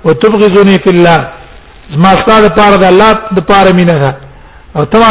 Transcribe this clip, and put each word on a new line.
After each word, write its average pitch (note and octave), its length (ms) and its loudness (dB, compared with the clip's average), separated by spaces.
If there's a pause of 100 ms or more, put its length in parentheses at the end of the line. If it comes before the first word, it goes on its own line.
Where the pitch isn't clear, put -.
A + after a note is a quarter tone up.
وتبغضنی G3+ 720 0
فی G3 120 -4
الله"، F3 300 2 (720)
زما F3 180 2 (100)
ستا A3 200 0
د G#3 60 2 (100)
پاره G#3 200 2
د F#3 60 0
الله F#3+ 280 2 (240)
د F#3 40 -2 (100)
پاره G3 240 2
مینه F3 300 0
ده C3+ 80 -2 (640)
او D3+ 100 -4
ته G#3+ 140 -2
ما A3+ 120 2